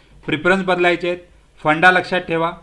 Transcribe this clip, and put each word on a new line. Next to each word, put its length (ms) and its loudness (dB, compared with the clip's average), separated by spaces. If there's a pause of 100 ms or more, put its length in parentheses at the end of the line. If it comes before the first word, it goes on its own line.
(260)
प्रेफरन्स 400 0
बदलायचे 420 0
आहेत. 120 -4 (440)
फंडा 280 2
लक्षात 300 0
ठेवा, 300 -4 (120)